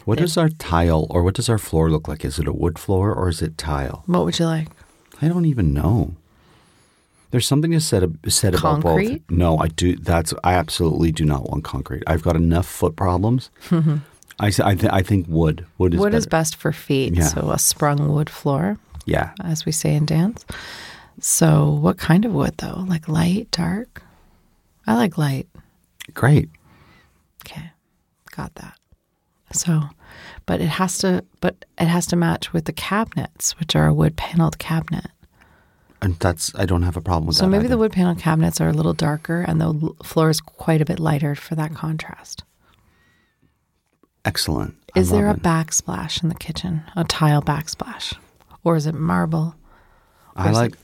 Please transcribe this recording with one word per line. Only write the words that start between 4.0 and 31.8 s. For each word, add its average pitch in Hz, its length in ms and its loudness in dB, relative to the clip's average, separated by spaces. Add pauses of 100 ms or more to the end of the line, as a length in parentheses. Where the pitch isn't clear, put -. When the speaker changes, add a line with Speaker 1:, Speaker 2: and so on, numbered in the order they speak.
Speaker 2:
What 175 200 0
would 170 120 -2
you 170 80 0
like? 160 220 -2 (520)
Speaker 1:
I 147 80 2
don't 175 180 2
even 110 260 2
know. 82 440 0 (1120)
There's 123 160 0
something 151 240 2
to 165 100 2
said, 90 380 0 (120)
said 95 240 2
about 90 280 2
both. 82 140 4
Speaker 2:
Concrete? 240 340 0
Speaker 1:
No, 85 280 4
I 78 100 2
do. 90 280 0
That's, 82 380 0 (100)
I 90 100 4
absolutely 82 580 2
do 78 120 0
not 71 240 0
want 71 160 -4
concrete. - 420 -8
I've 80 160 0
got 85 140 2
enough 82 300 2
foot - 300 -2
problems. 101 540 0 (100)
Speaker 2:
<laughs> - 100 -18 (720)
Speaker 1:
I 104 80 2
s-, 95 120 2
I, 101 140 2
th-, 92 180 0
I 95 100 2
think 92 260 0
wood. 80 360 2 (140)
Wood 90 160 4
is 87 60 2
Speaker 2:
Wood 208 140 2
is 226 120 0
Speaker 1:
better. - 40 -14 (100)
Speaker 2:
best 160 160 -4
for 151 160 -2
feet. 135 420 -2
Speaker 1:
Yeah. 85 100 4
Speaker 2:
So 78 260 0
a - 80 0
sprung 147 540 0
wood 151 160 0
floor, 160 500 -2 (280)
Speaker 1:
Yeah. - 240 0 (120)
Speaker 2:
as 165 220 -4
we 160 80 -2
say 156 220 -2
in 151 100 2
dance. 165 400 0 (760)
So 151 500 2
what 151 260 0
kind 185 300 4
of 220 60 -2
wood, 151 260 0
though? - 280 -8
Like, 165 220 -4
light, 170 420 0
dark? 180 520 -4 (840)
I 220 80 2
like 226 220 2
light. 139 300 0 (680)
Speaker 1:
Great. 127 340 4 (960)
Speaker 2:
Okay. - 260 -16 (680)
Got - 200 -12
that. - 220 -20 (760)
So, 156 300 0 (640)
but 180 140 0
it 175 80 -2
has 185 300 -2
to, 180 260 0 (160)
but - 240 -4 (140)
it 170 80 2